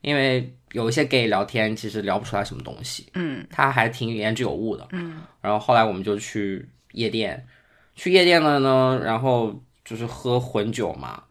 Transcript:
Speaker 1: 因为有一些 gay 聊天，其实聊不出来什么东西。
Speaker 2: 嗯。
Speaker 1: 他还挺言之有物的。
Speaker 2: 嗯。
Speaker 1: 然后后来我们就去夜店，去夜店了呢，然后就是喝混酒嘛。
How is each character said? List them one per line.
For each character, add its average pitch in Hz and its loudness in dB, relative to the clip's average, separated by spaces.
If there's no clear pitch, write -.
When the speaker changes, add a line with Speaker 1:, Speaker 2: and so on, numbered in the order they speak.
Speaker 1:
因 147 -2
为 127 0
有 113 -2
一 117 0
些 147 2
gay 127 2
聊 101 2
天， 110 -2
其 107 -10
实 104 -6
聊 98 0
不 117 -8
出 - -6
来 101 0
什 - -8
么 - -12
东 - -14
西。 - -12
Speaker 2:
嗯。 143 -6
Speaker 1:
他 139 0
还 117 2
挺 117 -6
言 110 -2
之 123 -4
有 92 -2
物 101 -4
的。 - -16
Speaker 2:
嗯。 170 -10
Speaker 1:
然 104 0
后 107 2
后 120 2
来 113 8
我 110 2
们 95 -4
就 104 0
去 101 -6
夜 113 -2
店， 107 -4
去 - -2
夜 185 8
店 175 6
了 147 4
呢， 131 4
然 113 0
后 120 0
就 117 -12
是 117 -6
喝 123 -2
混 113 -2
酒 101 -2
嘛。 62 -12